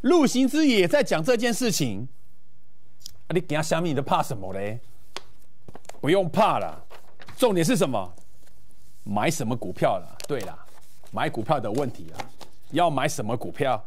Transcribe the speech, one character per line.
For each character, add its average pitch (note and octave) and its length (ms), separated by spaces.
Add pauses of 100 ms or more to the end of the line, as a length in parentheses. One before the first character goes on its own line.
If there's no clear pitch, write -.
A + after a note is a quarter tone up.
陆 D4 260
行 B3+ 220
之 D4+ 180
也 G#3 200
在 D4 140
讲 F3 220
这 A#3+ 140
件 A#3 180
事 A#3+ 160
情。 A#2+ 380 (1200)
啊， - 20
你 F3+ 100
给 - 140
他 D#3 80
下 E3 180
面， E3+ 120
你 B2+ 40
都 C#3 60
怕 E3 180
什 - 160
么 F#2+ 160
嘞？ G#2 280 (1200)
不 C3 100
用 F#3 180
怕 E3+ 300
啦， E2 260 (520)
重 A#3 180
点 E3 100
是 A3+ 120
什 E3 120
么？ G#2 240 (920)
买 G#2 260
什 C3+ 160
么 A#2+ 100
股 - 160
票 A#2+ 280
啦？ - 260
对 C#3+ 140
啦， - 180 (540)
买 B2+ 180
股 A#2 100
票 C3+ 200
的 A2 100
问 B2+ 180
题 F#2+ 220
啦， - 80 (540)
要 E3+ 180
买 C#3 180
什 C3 160
么 A2 120
股 F2+ 160
票？ C3 340